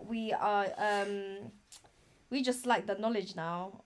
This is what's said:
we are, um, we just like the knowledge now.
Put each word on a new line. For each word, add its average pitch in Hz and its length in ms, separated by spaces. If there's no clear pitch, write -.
we 220 300
are, 202 340
um, 202 720
we 269 120
just 247 240
like 226 200
the 202 80
knowledge 208 420
now. 175 500